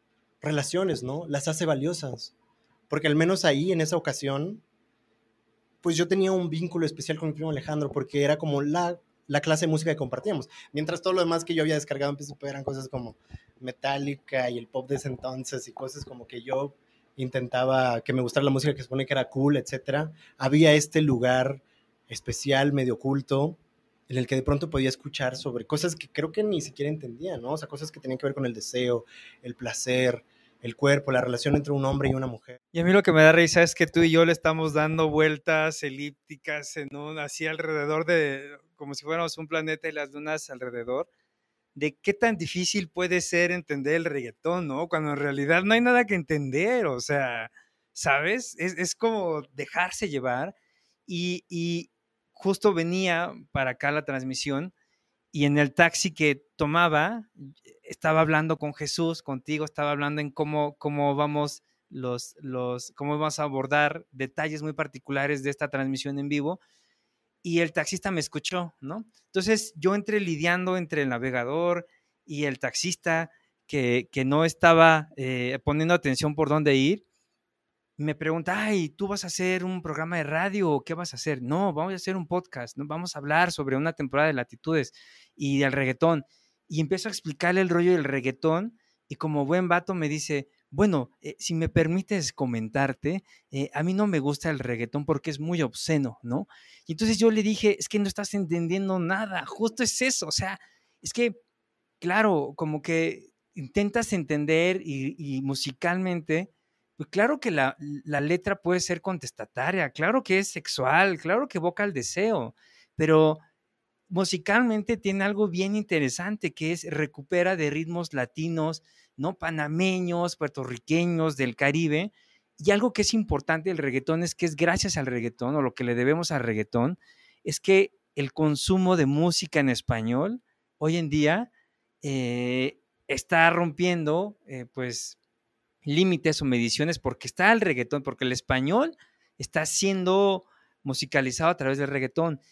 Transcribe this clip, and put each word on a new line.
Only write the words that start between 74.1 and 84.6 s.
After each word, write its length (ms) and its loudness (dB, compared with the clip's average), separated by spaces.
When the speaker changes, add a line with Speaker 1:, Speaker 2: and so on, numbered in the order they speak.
Speaker 2:
que 140 -2
no 180 4
estaba, 720 8
eh, 480 -2
poniendo 300 2
atención 420 0
por 140 0
dónde 260 4
ir, 300 2
me 200 -4
pregunta: 500 -2
"Ay, 240 2
¿tú 180 -6
vas 160 -4
a 40 -10
hacer 360 -2
un 180 -4
programa 360 -4
de 60 0
radio 480 0
o 120 2
qué 100 -6
vas 200 -8
a 20 -14
hacer?". 260 -4
"No, 320 0
vamos 200 -4
a 20 -8
hacer 220 -4
un 100 -6
podcast, 500 -6
¿no? 80 -6
Vamos 300 -8
a 40 -12
hablar 320 2
sobre 260 -2
una 160 0
temporada 340 0
de 60 2
Latitudes 580 -2